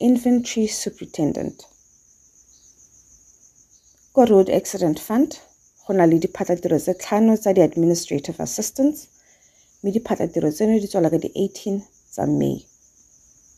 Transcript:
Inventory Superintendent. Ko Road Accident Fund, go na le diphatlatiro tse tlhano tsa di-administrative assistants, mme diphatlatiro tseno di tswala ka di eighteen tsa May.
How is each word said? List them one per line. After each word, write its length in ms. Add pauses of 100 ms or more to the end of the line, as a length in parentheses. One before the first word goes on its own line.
Inventory 640
Superintendent. 1000 (2500)
Ko 140
Road 240
Accident 480
Fund, 400 (480)
go 80
na 100
le 140
diphatlatiro 600
tse 160
tlhano 420
tsa 160
di-administrative 880
assistants, 680 (720)
mme 100
diphatlatiro 600
tseno 260
di 80
tswala 240
ka 60
di 180
eighteen 480 (280)
tsa 160
May. 400 (920)